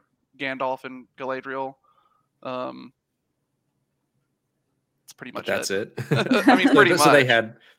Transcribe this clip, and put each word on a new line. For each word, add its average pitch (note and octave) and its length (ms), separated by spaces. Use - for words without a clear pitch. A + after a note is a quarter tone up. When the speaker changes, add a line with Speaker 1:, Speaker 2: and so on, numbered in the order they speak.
Speaker 1:
Gandalf C3 460
and B2+ 200
Galadriel. C3 580
Um, B2+ 520
that's - 100
pretty B2 200
Speaker 2:
But A#2 120
Speaker 1:
much - 20
Speaker 2:
that's - 220
Speaker 1:
it. G2+ 300
Speaker 2:
it? B2+ 120
<laughs> - 0
Speaker 1:
<laughs> G3+ 360
I B3 80
mean, F#3 140
Speaker 2:
So - 40
Speaker 1:
pretty G3 180
Speaker 2:
th-, - 100
so D3 100
they C#3+ 120
Speaker 1:
much. B2+ 40
Speaker 2:
had, A2+ 300